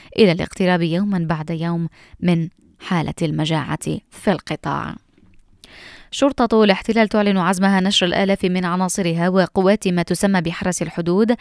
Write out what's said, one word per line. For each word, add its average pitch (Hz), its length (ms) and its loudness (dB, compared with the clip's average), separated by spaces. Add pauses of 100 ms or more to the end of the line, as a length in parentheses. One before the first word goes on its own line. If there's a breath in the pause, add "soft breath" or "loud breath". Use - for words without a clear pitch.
(180 loud breath)
إلى 196 140 6
الاقتراب 180 500 -2
يومًا 185 360 -2
بعد 156 320 -4
يوم 170 380 -4 (320 soft breath)
من 170 280 0 (320)
حالة 165 420 -4
المجاعة 156 760 -4 (120)
في - 220 -2
القطاع. 143 640 -6 (1160 loud breath)
شرطة 233 540 2
الاحتلال 208 440 2
تعلن 202 300 0
عزمها 190 420 2
نشر 185 260 0
الآلاف 196 380 0
من 185 200 0
عناصرها 175 640 0
وقوات 190 600 2
ما 175 140 0
تسمى 190 380 0
بحرس 175 420 -4
الحدود 180 580 0